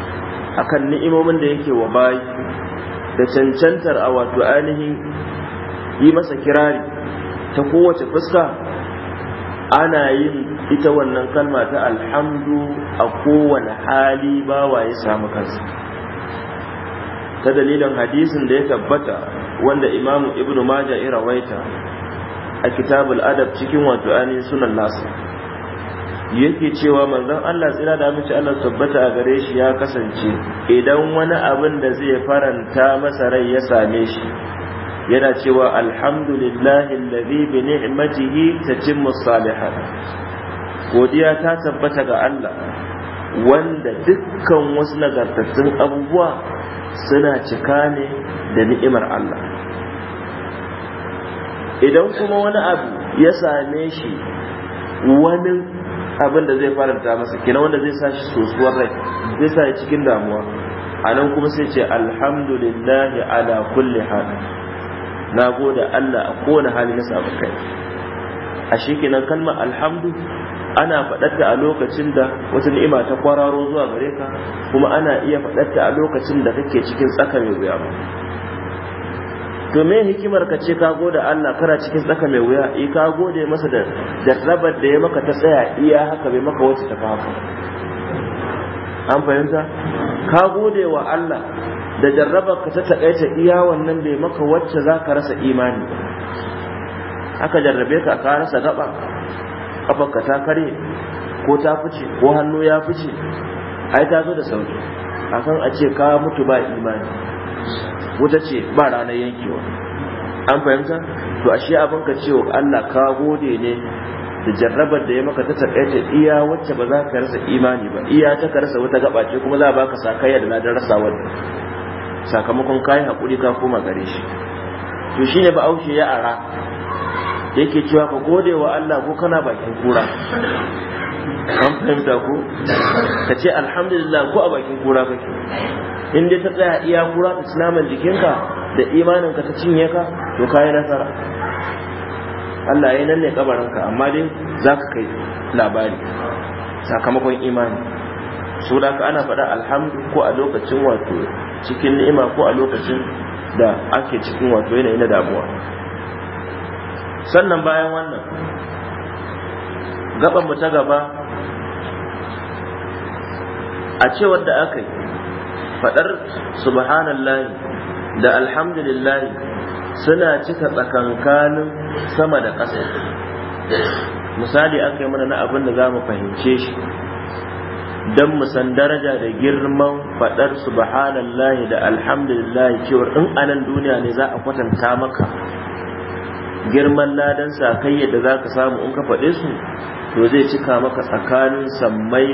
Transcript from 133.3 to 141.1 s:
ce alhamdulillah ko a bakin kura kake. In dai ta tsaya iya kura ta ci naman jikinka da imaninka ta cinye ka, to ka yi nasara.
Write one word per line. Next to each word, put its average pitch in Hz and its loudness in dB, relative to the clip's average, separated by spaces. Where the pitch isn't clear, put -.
ce 175 2
alhamdulillah 156 0
ko 180 2
a 175 4
bakin 135 -4
kura 131 4
kake. 127 -6
In 165 6
dai 180 4
ta 190 0
tsaya 175 2
iya 170 4
kura 175 2
ta 170 -6
ci - -8
naman 165 2
jikinka 170 2
da 131 6
imaninka 170 4
ta 151 -4
cinye 165 4
ka, 175 0
to 120 2
ka 139 4
yi 151 4
nasara. 147 0